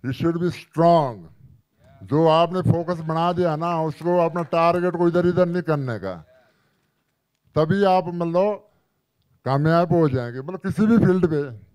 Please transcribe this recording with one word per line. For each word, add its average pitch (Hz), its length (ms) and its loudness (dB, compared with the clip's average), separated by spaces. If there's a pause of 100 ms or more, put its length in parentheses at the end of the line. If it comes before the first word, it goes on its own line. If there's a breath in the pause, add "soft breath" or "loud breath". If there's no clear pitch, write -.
you 131 100 -4
should 170 260 -2
be 175 60 0
strong। 156 680 2 (840)
जो 151 260 0
आपने 170 320 2
focus 165 400 -2
बना 160 320 -2
दिया 170 240 -2
ना, 165 260 -4
उसको 165 360 -2
अपना 170 240 0
target 170 540 0
को 175 120 2
इधर 175 180 2
इधर 180 200 2
नहीं 175 160 -4
करने 135 360 -4
का, 92 160 -8 (1400)
तभी 175 280 2
आप 185 220 2
मतलब 175 640 -2 (760)
कामयाब 160 480 2
हो 165 160 2
जाएंगे। 123 320 -4
मतलब 175 180 -12
किसी 196 280 0
भी 226 120 4
फील्ड 185 280 4
पे 143 480 -6